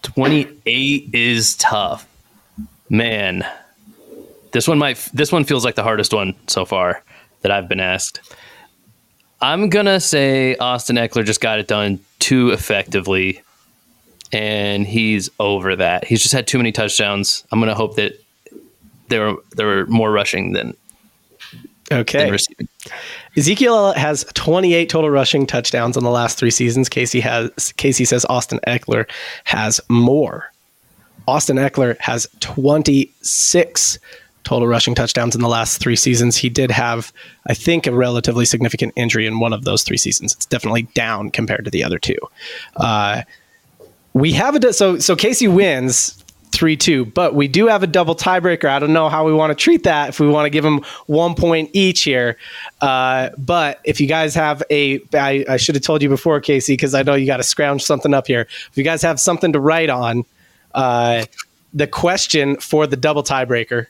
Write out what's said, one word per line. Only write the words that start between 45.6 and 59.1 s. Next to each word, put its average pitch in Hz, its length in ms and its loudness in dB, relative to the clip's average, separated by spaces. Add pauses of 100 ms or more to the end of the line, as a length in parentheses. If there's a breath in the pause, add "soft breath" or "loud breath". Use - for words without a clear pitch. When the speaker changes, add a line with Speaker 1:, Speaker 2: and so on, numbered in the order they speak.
Speaker 2:
three 156 280 2
two, 135 260 2
but 143 300 0
we 143 120 4
do 170 200 4
have 208 160 4
a 190 40 0
double 165 300 2
tiebreaker. 175 540 2
I 139 80 2
don't 147 160 2
know 160 160 4
how 156 160 0
we 156 80 4
wanna 156 200 4
treat 330 300 4
that, 147 240 2
if 135 100 -10
we 151 80 4
wanna 147 220 4
give 147 160 0
'em 151 160 2 (260 loud breath)
one 165 280 0
point 165 400 0
each 190 300 2
here. 123 340 0 (420 loud breath)
Uh, 131 560 0
but 147 480 -2
if - 160 -2
you 139 60 2
guys 156 280 -2
have 151 360 0
a, 139 280 0 (140)
I, 139 340 0
I 131 120 0
should 151 160 0
have 135 100 -2
told 156 180 0
you 143 60 2
before, 143 320 2
Casey, 139 340 0
'cause 135 200 -2
I 139 80 2
know 139 120 2
you 135 120 2
gotta 127 160 0
scrounge 143 420 -2
something 143 300 0
up 135 120 0
here. 120 220 0 (220 loud breath)
If - 60 -20
you 139 60 -2
guys 160 200 0
have 160 180 0